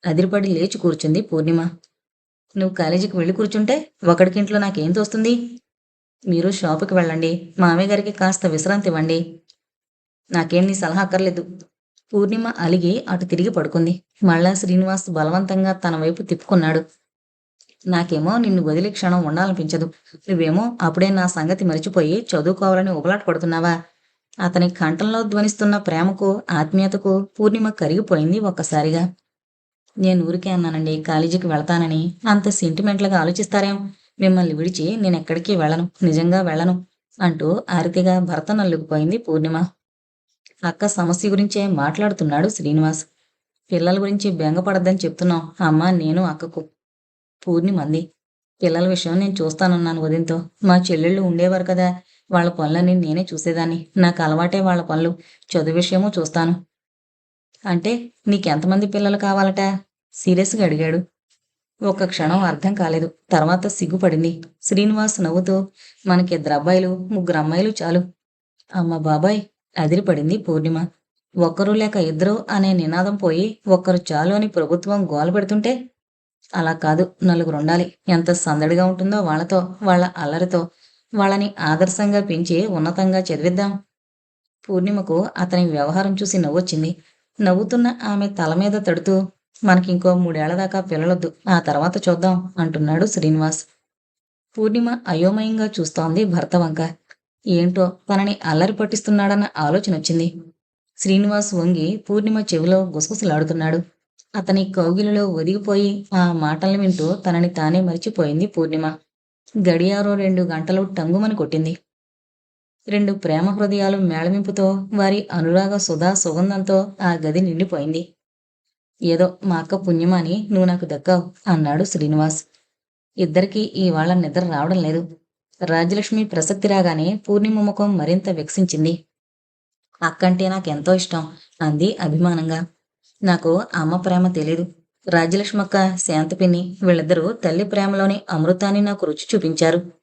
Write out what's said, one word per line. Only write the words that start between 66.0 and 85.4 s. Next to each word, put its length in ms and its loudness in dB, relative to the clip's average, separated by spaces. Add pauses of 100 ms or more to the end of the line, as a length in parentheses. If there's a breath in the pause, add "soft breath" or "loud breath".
"మనకిద్దరు 460 2
అబ్బాయిలు, 440 2
ముగ్గురు 420 -2
అమ్మాయిలు 340 0 (100)
చాలు." 220 2 (680)
"అమ్మ 220 0
బాబాయ్!" 440 2 (380)
అదిరిపడింది 580 0
పూర్ణిమ. 500 -2 (500)
"ఒక్కరు 360 0
లేక 240 0
ఇద్దరు 540 0
అనే 220 2
నినాదం 440 0
పోయి 420 -2 (100)
ఒక్కరు 300 2 (140)
చాలు 220 2
అని 140 0
ప్రభుత్వం 580 -2
గోల 240 0
పెడుతుంటే?" 600 0 (640)
"అలా 180 0
కాదు, 400 0 (100)
నలుగురు 340 2
ఉండాలి. 380 0 (140)
ఎంత 220 2
సందడిగా 560 2
ఉంటుందో 340 0
వాళ్ళతో, 600 -2
వాళ్ళ 340 2
అల్లరితో. 520 -2 (460 soft breath)
వాళ్ళని 440 0
ఆదర్శంగా 640 0
పెంచి 460 0
ఉన్నతంగా 520 0
చదివిద్దాం." 600 -2 (880)
పూర్ణిమకు 600 0 (100)
అతని 320 2